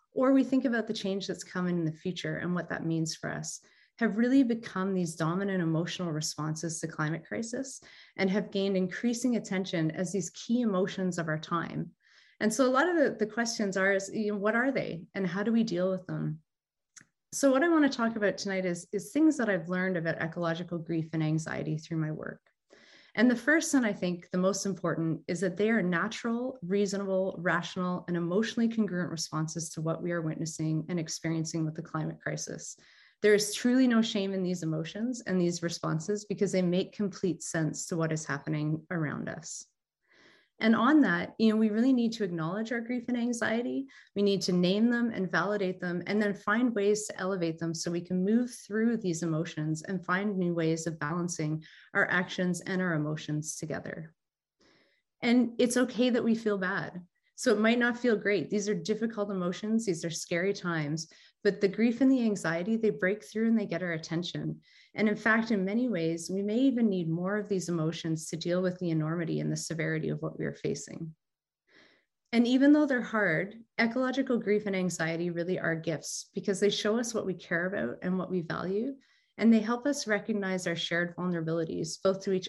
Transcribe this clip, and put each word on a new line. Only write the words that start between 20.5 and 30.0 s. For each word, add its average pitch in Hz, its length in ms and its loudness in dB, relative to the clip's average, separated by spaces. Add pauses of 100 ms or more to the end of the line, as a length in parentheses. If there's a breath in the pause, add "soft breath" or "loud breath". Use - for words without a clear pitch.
grief 160 340 -2
and 160 120 0
anxiety 156 520 -2
through 160 220 -6
my 156 140 -2
work. - 280 -10 (760 loud breath)
And 240 140 6
the 240 60 4
first, 302 380 2
and 247 120 4
I 208 60 2
think 180 400 -4
the 185 60 2
most 190 280 2
important, 165 640 0
is 175 100 -2
that 180 180 0
they 214 140 2
are 226 100 4
natural, 226 840 -2
reasonable, 190 760 0
rational, 175 680 -2
and 175 80 -2
emotionally 214 520 0
congruent 180 440 -2
responses 160 580 -4
to - 100 -10
what 160 220 -4